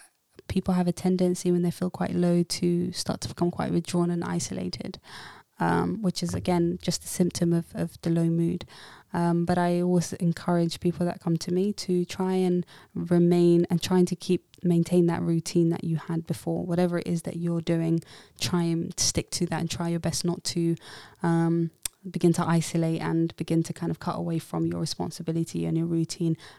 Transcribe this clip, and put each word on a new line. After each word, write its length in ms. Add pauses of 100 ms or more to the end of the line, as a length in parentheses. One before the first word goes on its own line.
(480)
people 280
have 120
a 60
tendency 580
when 100
they 100
feel 180
quite 260
low 260
to 520
start 280
to 60
become 240
quite 200
withdrawn 380
and 140
isolated, 720 (640)
um, 420
which 220
is, 100
again, 480
just 220
a 40
symptom 460
of, 200
of 280
the 80
low 160
mood. 400 (480)
Um, 320
but 120
I 240
always 320
encourage 680
people 260
that 160
come 160
to 160
me 200
to 320
try 280
and 320 (280)
remain 760
and 120
trying 260
to 80
keep, 280 (200)
maintain 440
that 140
routine 480
that 140
you 120
had 320
before. 380
Whatever 340
it 80
is 160
that 140
you're 240
doing, 400 (380)
try 240
and 360
stick 320
to 160
that 140
and 100
try 180
your 100
best 260
not 180
to, 320 (480)
um, 480 (400)
begin 220
to 140
isolate 540
and 360
begin 260
to 100
kind 180
of 80
cut 180
away 220
from 260
your 140
responsibility 840
and 120
your 100
routine, 500 (220)